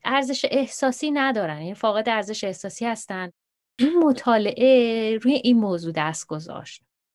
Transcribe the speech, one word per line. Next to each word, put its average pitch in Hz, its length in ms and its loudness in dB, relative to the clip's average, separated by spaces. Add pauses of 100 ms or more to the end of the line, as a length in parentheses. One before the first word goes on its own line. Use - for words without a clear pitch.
ارزش 269 460 0
احساسی 269 600 -2
ندارن، 233 480 -2
یعنی 170 160 -8
فاقد 214 340 -2
ارزش 214 360 -4
احساسی 196 420 -8
هستن. 190 440 -6 (480)
این 311 200 4
مطالعه 233 1200 4
روی 247 160 2
این 247 220 4
موضوع 175 400 0
دست 160 300 -4
گذاشت. - 560 -12 (320)